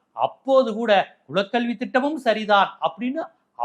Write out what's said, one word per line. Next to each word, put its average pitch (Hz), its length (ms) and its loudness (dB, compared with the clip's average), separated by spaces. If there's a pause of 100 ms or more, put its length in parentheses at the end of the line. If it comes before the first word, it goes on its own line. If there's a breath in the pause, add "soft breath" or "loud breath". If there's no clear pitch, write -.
(120)
அப்போது 233 600 0
கூட 208 420 0 (180)
"குலக்கல்வி 233 420 -2
திட்டமும் 277 420 -2
சரிதான்" 208 640 2
அப்படின்னு 247 400 -4 (420)